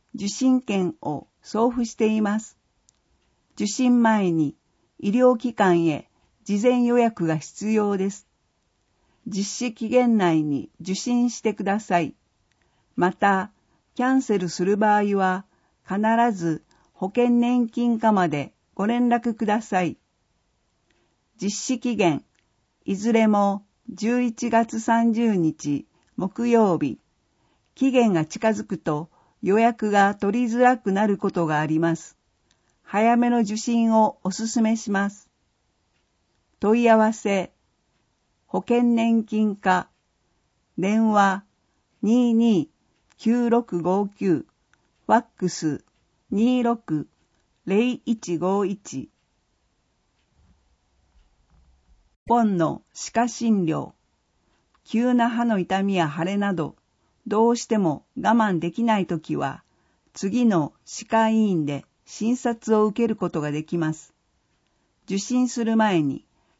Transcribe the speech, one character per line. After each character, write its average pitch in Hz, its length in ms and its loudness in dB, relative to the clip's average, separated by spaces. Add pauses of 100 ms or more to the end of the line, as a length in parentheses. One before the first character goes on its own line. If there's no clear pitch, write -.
(160)
受 202 120 -8
診 254 340 0
券 190 400 -2
を - 260 -8 (160)
送 226 260 -2
付 240 160 -4
し 220 80 -8
て 220 140 0
い 220 140 0
ま 208 180 -2
す。 - 180 -14 (960)
受 208 140 -4
診 247 340 2
前 214 300 2
に 151 240 0 (440)
医 202 120 -4
療 254 260 4
機 233 160 -6
関 175 320 4
へ 151 240 -2 (340)
事 202 200 -2
前 247 180 2
予 240 160 2
約 226 300 0
が 160 100 0
必 - 320 -10
要 208 260 0
で 190 140 -2
す。 - 180 -14 (1000)
実 202 400 -6
施 226 80 -8
期 226 120 -8
限 240 300 2
内 170 240 2
に 143 300 -4 (100)
受 185 140 -6
診 240 340 -2
し - 120 -12
て 214 120 -2
く 208 100 -10
だ 196 160 -2
さ 185 200 -2
い。 160 160 -4 (800)
ま 180 180 0
た、 202 380 0 (420)
キ 247 100 -4
ャ 254 100 2
ン 262 100 2
セ 202 160 0
ル 175 100 -4
す 175 160 -4
る 202 120 2
場 208 200 4
合 208 180 0
は、 190 300 -2 (420)
必 190 120 -4 (320)
ず 170 320 -4 (300)
保 185 140 -6
険 240 240 2
年 240 380 2
金 233 300 -2
課 226 120 2
ま 190 160 2
で 143 260 -6 (200)
ご 202 140 -4
連 240 220 0
絡 233 260 -2
く 226 100 -6
だ 208 160 0
さ 185 220 -2
い。 160 140 -6 (1400)
実 196 120 -4
施 247 280 -6
期 240 160 -4
限、 170 280 0 (600)
い 196 120 -4
ず 214 180 0
れ 220 140 4
も 202 360 0 (260)
十 233 340 -2
一 240 260 -6
月 226 300 0
三 233 340 0
十 220 220 0
日 156 500 -2 (320)
木 226 320 -4
曜 214 300 4
日。 139 200 -4 (760)
期 262 160 0
限 233 200 4
が 160 140 0
近 220 240 -4
づ 208 140 -2
く 185 160 -8
と 156 300 -6 (320)
予 190 160 0
約 226 320 0
が 202 260 2
取 208 320 -2
り 220 60 -6
づ 240 60 0
ら 247 180 4
く 202 140 -4
な 202 160 0
る 202 100 0
こ 196 140 -4
と 170 140 -2
が 151 140 -2
あ 156 60 -2
り 156 140 -2
ま 165 160 0
す。 - 220 -12 (680)
早 226 320 2
め 240 140 2
の 240 100 2
受 214 160 -2
診 226 380 0
を 220 300 2
お 190 80 -4
勧 226 300 -4
め 220 140 0
し 220 160 -6
ま 202 180 -2
す。 - 200 -18 (1300)
問 220 220 2
い 233 80 6
合 220 80 6
わ 220 160 2
せ、 196 400 -4 (920)
保 190 120 -6
険 240 240 0
年 226 400 2
金 214 320 -2
課、 185 340 -2 (880)
電 220 320 2
話 202 340 2 (580)
二 240 320 2
二 226 360 2 (480)
九 240 320 0
六 233 320 0
五 190 260 0
九、 190 380 -2 (600)
フ - 60 0
ァ 107 80 6
ッ - 20 -4 (160)
ク 180 120 -2
ス - 360 -6 (460)
二 247 320 2
六 226 440 -4 (580)
零 233 400 0
一 214 320 -4
五 190 280 -2
一。 165 440 -10 (3250)
本 226 300 2
の 160 240 -2 (120)
歯 - 200 -14
科 233 140 2
診 226 360 0
療、 151 300 -4 (920)
急 247 300 0
な 240 160 2
歯 233 160 -2
の 220 140 0
痛 190 240 -2
み 196 120 0
や 160 180 0
腫 165 120 -4
れ 196 120 -4
な 202 160 -2
ど、 160 220 -6 (540)
ど 220 200 2
う 240 60 2
し - 120 -8
て 220 100 0
も 170 280 0 (120)
我 202 140 0
慢 214 260 2
で 170 140 -4
き 226 120 -4
な 220 140 2
い 185 80 0
と 165 140 -4
き 156 180 -8
は、 139 260 -8 (500)
次 226 340 0
の 170 260 0 (100)
歯 - 220 -16
科 226 240 2
医 220 60 2
院 196 300 2
で 143 200 -6 (180)
診 233 320 -4
察 226 400 -2
を 214 120 4
受 214 160 -2
け 226 40 2
る 220 80 -2
こ 180 140 -4
と 170 100 -6
が 147 120 -4
で 151 120 -6
き 170 140 -6
ま 160 160 -2
す。 - 220 -20 (920)
受 196 140 -6
診 247 280 0
す 233 160 -4
る 226 140 0
前 202 240 2
に、 139 240 -4 (340)